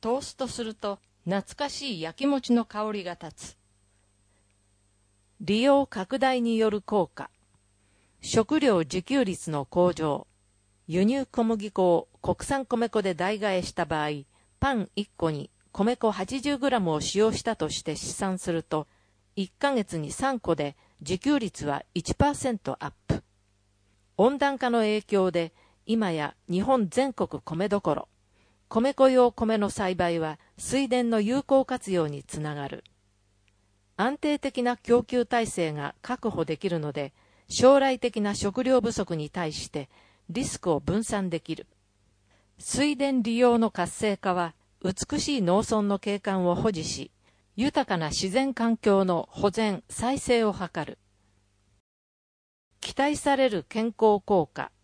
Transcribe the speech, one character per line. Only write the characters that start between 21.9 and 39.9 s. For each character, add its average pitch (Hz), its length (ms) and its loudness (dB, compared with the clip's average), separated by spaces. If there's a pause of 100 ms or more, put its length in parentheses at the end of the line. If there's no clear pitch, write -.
一 - 200 -4
パ 285 160 2
ー - 40 -2
セ 254 180 -4
ン 208 60 -4
ト - 220 -6
ア 147 80 -8
ッ - 40 -12 (140)
プ。 - 160 -2 (920)
温 254 220 4
暖 277 200 0
化 247 120 0
の 233 100 2
影 214 220 0
響 190 280 2
で、 165 220 -2 (340)
今 220 240 0
や 151 240 -2 (160)
日 180 120 0
本 233 260 2
全 262 240 0
国 156 320 -4
米 175 240 -4
ど 202 120 0
こ 156 140 0
ろ。 - 140 -8 (600)
米 247 240 0
粉 269 180 6
用 247 200 6
米 220 260 0
の 208 140 0
栽 185 240 -2
培 170 240 0
は 156 200 -4 (180)
水 269 320 -2
田 247 160 2
の 226 160 2
有 240 220 0
効 269 220 4
活 247 280 -4
用 165 160 2
に 143 160 -8
つ - 160 -10
な 151 140 -4
が 143 120 -6
る。 - 160 -12 (1120)
安 254 200 -2
定 294 220 0
的 262 240 -4
な 240 140 0
供 240 260 2
給 240 240 0
体 233 200 0
制 165 260 -2
が 147 300 -6
確 247 280 -4
保 170 140 -2
で 156 120 -4
き - 120 -4
る 170 100 -2
の 147 140 -4
で、 139 200 -6 (360)
将 269 300 8
来 269 200 2
的 233 220 -2
な 202 140 0
食 202 300 -2
料 254 160 6
不 226 120 -2
足 180 240 -2
に 151 140 -6
対 165 220 -4
し - 180 -10
て 139 180 -8 (400)